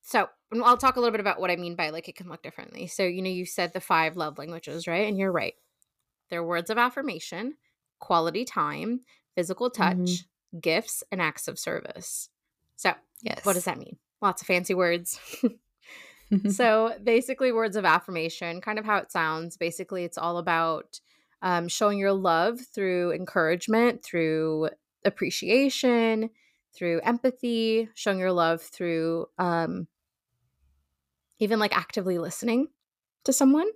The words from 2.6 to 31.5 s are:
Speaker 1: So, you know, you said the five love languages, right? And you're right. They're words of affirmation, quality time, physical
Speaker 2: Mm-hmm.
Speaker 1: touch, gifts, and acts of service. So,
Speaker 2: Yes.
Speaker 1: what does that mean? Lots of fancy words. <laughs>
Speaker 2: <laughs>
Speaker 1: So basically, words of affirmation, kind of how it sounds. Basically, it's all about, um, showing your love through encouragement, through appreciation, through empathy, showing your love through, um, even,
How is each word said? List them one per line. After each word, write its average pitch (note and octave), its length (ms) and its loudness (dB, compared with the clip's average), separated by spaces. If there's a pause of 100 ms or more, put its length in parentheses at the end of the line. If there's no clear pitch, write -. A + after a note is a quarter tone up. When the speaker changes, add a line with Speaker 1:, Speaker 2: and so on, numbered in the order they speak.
Speaker 1:
So, - 160 -2
you F3+ 180 0
know, F#3+ 80 -2
you F3+ 160 -4
said F3 280 -4
the F#3 60 -4
five D#3+ 380 2
love D3+ 220 -6
languages, E3 480 -10
right? F#3 200 0
And G#3 120 -2
you're F#3+ 120 0
right. - 220 -2 (800)
They're E3+ 120 -4
words F3 280 -2
of A3 80 2
affirmation, A#3+ 800 -2 (420)
quality E3+ 460 2
time, F3 560 -2 (340)
physical F#3 340 -2
Speaker 2:
Mm-hmm. F3+ 360 2
Speaker 1:
touch, F3 200 -2 (340)
gifts, - 520 -2
and F#3 100 -4
acts - 260 -4
of - 120 -10
service. - 680 -8 (480)
So, E3 180 0 (260)
Speaker 2:
Yes. - 240 -6
Speaker 1:
what G3+ 80 4
does F3+ 120 0
that F3 120 -4
mean? - 200 -16 (260)
Lots F#3+ 180 0
of - 60 -16
fancy F3+ 260 0
words. F3 460 0 (240)
<laughs> A#3 60 4 (840)
Speaker 2:
<laughs> G3+ 180 2
Speaker 1:
So A3 540 4
basically, B3 480 2
words A3+ 240 0
of G#3 80 -2
affirmation, E3+ 760 0
kind G#3+ 180 -4
of G#3+ 60 -10
how G#3+ 140 2
it - 120 -10
sounds. D#3+ 460 -4
Basically, F3 480 -6
it's E3+ 120 -10
all E3+ 200 -2
about, E3 640 -2 (400)
um, F3 260 0
showing G3+ 320 2
your G3 140 2
love F#3+ 480 2 (120)
through F3+ 380 0
encouragement, F#3 920 2
through D#3+ 680 0 (340)
appreciation, A3+ 1300 2 (440)
through E3+ 280 0
empathy, A3+ 920 0
showing G3 220 -2
your F#3 140 0
love E3 300 2
through, E3 640 -2 (140)
um, E3+ 500 0 (1500)
even, A3 200 2